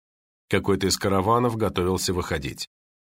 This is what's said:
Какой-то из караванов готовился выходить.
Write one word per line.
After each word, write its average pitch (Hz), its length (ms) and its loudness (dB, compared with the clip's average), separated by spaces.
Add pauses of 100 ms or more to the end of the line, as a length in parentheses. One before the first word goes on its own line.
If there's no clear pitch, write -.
(500)
Какой-то 98 380 2
из 90 100 0
караванов 110 580 2
готовился 92 560 -2
выходить. 82 560 -6 (440)